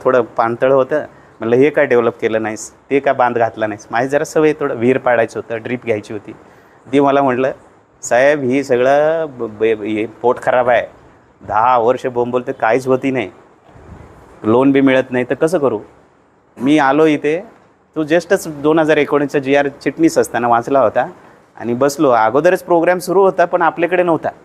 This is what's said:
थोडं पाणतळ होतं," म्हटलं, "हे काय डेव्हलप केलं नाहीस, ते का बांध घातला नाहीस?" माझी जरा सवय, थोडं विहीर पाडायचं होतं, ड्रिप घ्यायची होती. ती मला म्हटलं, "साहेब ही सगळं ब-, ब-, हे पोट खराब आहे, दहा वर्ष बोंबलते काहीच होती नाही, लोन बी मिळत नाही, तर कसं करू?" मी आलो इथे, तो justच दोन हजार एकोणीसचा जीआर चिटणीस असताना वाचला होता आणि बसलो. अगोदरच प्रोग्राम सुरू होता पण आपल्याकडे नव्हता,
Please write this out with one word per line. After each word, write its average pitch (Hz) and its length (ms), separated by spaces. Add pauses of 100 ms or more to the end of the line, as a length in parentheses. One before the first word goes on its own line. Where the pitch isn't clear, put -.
थोडं 127 180
पाणतळ 117 500
होतं," 139 280 (400)
म्हटलं, 113 160
"हे 135 140
काय 147 160
डेव्हलप 120 360
केलं 110 220
नाहीस, 107 280 (200)
ते 139 80
का 139 140
बांध 123 240
घातला 110 300
नाहीस?" 107 240
माझी 120 160
जरा 147 160
सवय, 151 300
थोडं 143 220
विहीर 123 220
पाडायचं 117 420
होतं, 113 240
ड्रिप 123 220
घ्यायची 110 280
होती. 104 180 (600)
ती 139 80
मला 139 220
म्हटलं, 131 300 (520)
"साहेब 139 400
ही 131 200
सगळं 143 600 (120)
ब-, 117 120 (100)
ब-, 110 40
हे 107 420 (160)
पोट 123 200
खराब 127 280
आहे, 110 160 (600)
दहा 113 300
वर्ष 123 280
बोंबलते 123 460
काहीच 123 360
होती 123 240
नाही, 113 180 (1120)
लोन 123 280
बी 139 100
मिळत 131 300
नाही, 123 180
तर 143 60
कसं 160 220
करू?" 135 220 (800)
मी 143 200
आलो 147 280
इथे, 156 560 (340)
तो 160 80
justच 180 440
दोन 151 320
हजार 156 180
एकोणीसचा 147 420
जीआर 139 280
चिटणीस 156 500
असताना 120 300
वाचला 120 320
होता 123 260 (520)
आणि 113 160
बसलो. 143 360
अगोदरच 135 540
प्रोग्राम 175 360
सुरू 175 220
होता 180 240
पण 175 160
आपल्याकडे 170 420
नव्हता, 160 260 (160)